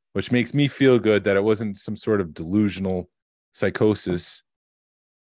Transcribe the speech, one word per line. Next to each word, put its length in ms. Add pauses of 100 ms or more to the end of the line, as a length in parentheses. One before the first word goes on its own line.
(120)
which 200
makes 200
me 140
feel 320
good 260
that 120
it 80
wasn't 340
some 180
sort 240
of 140
delusional 760 (440)
psychosis. 920 (840)